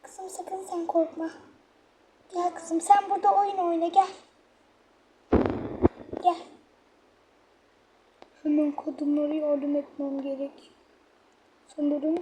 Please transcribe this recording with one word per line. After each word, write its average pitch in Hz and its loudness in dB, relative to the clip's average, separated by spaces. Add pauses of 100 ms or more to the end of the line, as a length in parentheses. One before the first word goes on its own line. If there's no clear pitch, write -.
Kızım 381 -14
sakın 381 -10
sen 339 -4
korkma. 320 0 (1040)
Gel 349 -2
kızım 330 -2
sen 392 6
burada 392 4
oyun 403 2
oyna 339 0
gel. 381 4 (2250)
Gel. 349 4 (2000)
Hemen 302 2
kadınlara 294 -2
yardım 294 -2
etmem 277 -4
gerek. 277 -8 (1040)
Sanırım 294 0